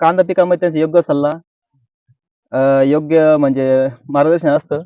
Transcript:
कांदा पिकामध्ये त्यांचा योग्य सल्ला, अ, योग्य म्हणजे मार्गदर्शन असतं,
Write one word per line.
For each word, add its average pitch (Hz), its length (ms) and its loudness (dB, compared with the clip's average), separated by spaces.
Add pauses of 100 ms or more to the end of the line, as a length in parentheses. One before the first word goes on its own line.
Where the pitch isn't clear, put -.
कांदा 180 220 2
पिकामध्ये 180 380 0
त्यांचा 165 180 -2
योग्य 160 240 2
सल्ला, 147 280 -2 (1200)
अ, 135 300 0
योग्य 151 540 2
म्हणजे 131 520 0 (200)
मार्गदर्शन 156 400 0
असतं, 147 380 -2